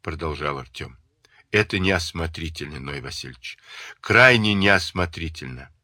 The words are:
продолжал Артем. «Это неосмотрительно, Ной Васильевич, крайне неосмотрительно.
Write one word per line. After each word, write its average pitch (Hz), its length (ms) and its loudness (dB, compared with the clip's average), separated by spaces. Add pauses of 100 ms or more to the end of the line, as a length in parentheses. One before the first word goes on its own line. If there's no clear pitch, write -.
продолжал 78 580 -6
Артем. 64 380 -16 (540)
«Это 104 280 2
неосмотрительно, 82 1000 -4
Ной 69 220 -10
Васильевич, - 560 -14 (440)
крайне 110 520 6
неосмотрительно. 85 1160 0 (140)